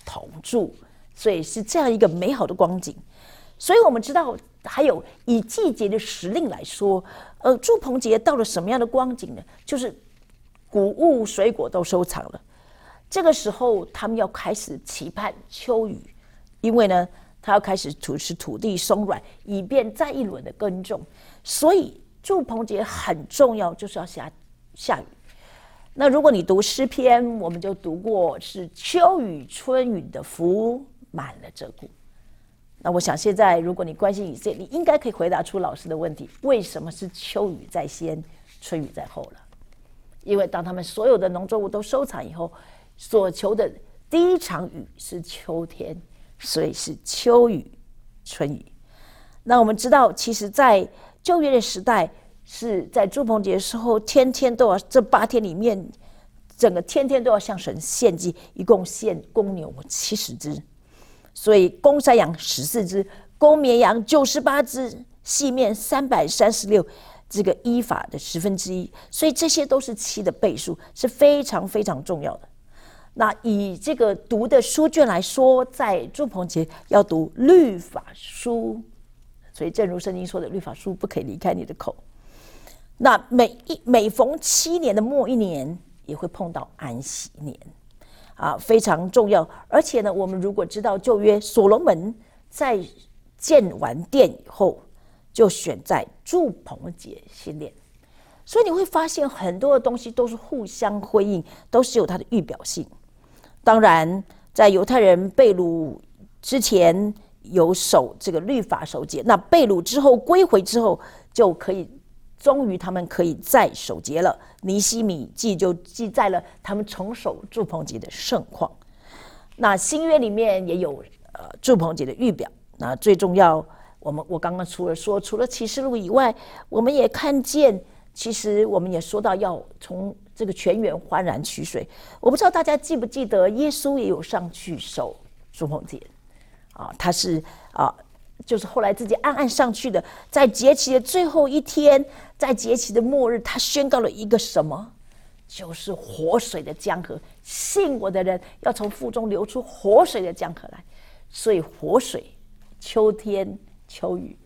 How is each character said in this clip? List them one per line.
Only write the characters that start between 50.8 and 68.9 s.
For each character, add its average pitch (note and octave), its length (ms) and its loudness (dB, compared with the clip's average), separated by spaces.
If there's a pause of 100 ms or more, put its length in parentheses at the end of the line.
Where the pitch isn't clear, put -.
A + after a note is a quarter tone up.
旧 E4+ 200 2
约 C#4+ 100 0
的 B3 100 4
时 - 180 -6
代， G3 300 0 (340)
是 G#3+ 440 -6
在 G#3+ 180 0
住 C4+ 180 -2
棚 A3 200 0
节 F#3+ 100 -2
的 F#3+ 60 0
时 - 180 -8
候， A3+ 220 0
天 B3+ 320 2
天 A#3+ 240 0
都 A#3+ 140 4
要， F#3+ 100 2
这 - 200 0
八 A3 240 4
天 A3+ 200 0
里 F3+ 100 -6
面， G3 340 -2 (680)
整 G#3 160 4
个 F3 80 -4
天 C#4 260 -2
天 B3+ 160 0
都 B3 60 0
要 G#3+ 80 6
向 G3+ 180 -6
神 D#3 240 -10
献 F3 380 0
祭， F3 180 -6 (200)
一 F#3 80 -8
共 F#3 200 6
献 F#3 380 -6 (100)
公 G3+ 220 0
牛 D#3+ 180 -10 (160)
七 - 280 -8
十 - 200 -8
只， D3 260 -10 (720)
所 G#3+ 220 4
以 F#3 140 6
公 C#4+ 320 4
山 A#3+ 160 6
羊 E3 200 2
十 - 260 -8
四 G#3 220 -4
只， G3 220 -4 (300)
公 D4+ 200 8
绵 B3+ 220 4
羊 A3 240 4
九 C#4+ 220 4
十 C#4+ 160 -2
八 C4+ 200 2
只， B3 440 -8 (180)
细 C#4+ 280 -2
面 B3 220 0
三 C4+ 340 -4
百 E3+ 200 2
三 G#3+ 240 2
十 G#3+ 160 -4
六， G3 180 4 (440)
这 G3 140 -2
个 F#3+ 200 0
依 A#3+ 180 0
法 - 300 -4
的 C#3+ 60 -10
十 - 220 -10
分 G3 180 -4
之 F#3 160 -8
一， F3+ 180 -8 (180)